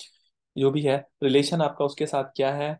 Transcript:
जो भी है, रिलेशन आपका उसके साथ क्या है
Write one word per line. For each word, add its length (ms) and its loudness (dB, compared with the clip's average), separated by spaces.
जो 120 4
भी 120 -2
है, 260 0
रिलेशन 380 2
आपका 240 0
उसके 220 -4
साथ 180 -2
क्या 280 -2
है 280 -6